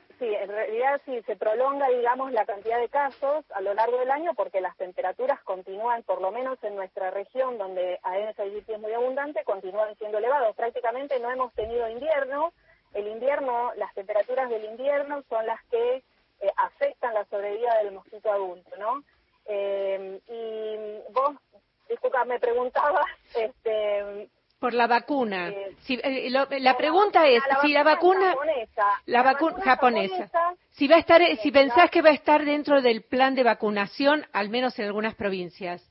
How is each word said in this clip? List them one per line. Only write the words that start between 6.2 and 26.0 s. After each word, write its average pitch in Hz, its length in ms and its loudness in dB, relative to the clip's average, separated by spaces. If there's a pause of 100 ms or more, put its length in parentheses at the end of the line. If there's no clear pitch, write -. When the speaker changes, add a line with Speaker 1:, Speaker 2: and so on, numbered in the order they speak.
Speaker 1:
lo 190 120 -2
menos 254 320 -6
en 208 100 -6
nuestra 190 360 -6
región, 247 460 -4
donde 185 460 -4
Aedes 202 360 -4
aegypti 202 360 -8
es 208 60 -10
muy 214 120 -6
abundante, 277 520 -4
continúan 208 520 -4
siendo 214 220 -6
elevados. 233 380 0
Prácticamente 247 640 -4
no 233 100 -6
hemos 254 240 -4
tenido 233 340 -4
invierno. 277 640 -2 (400)
El 208 160 -6
invierno, 240 680 -2
las 202 180 -8
temperaturas 214 560 -2
del 220 140 -4
invierno 285 640 -2
son 220 180 -2
las 226 240 -6
que, 247 320 0 (380)
eh, 587 160 0
afectan - 580 -2
la 208 120 0
sobrevida 220 560 0
del 202 100 -4
mosquito 202 380 -6
adulto, 180 460 -4
¿no? 226 260 -4 (440)
Eh, 196 840 -4
y 220 840 -10
vos, 277 240 2 (520)
disculpa, - 360 -2
me 240 160 -2
preguntabas, 247 640 0 (140)
<laughs> - 160 -20
este, 208 920 -4 (300)
Speaker 2:
Por 240 160 -2
la 240 120 4
vacuna. 233 640 0
Speaker 1:
eh, 196 320 -10
Speaker 2:
Si, - 220 -4